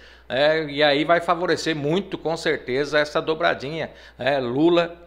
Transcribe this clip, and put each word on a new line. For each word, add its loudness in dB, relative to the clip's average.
é, 2
e -4
aí 4
vai 4
favorecer 0
muito, -2
com -4
certeza, -2
essa -2
dobradinha, -2
né? 0
Lula 2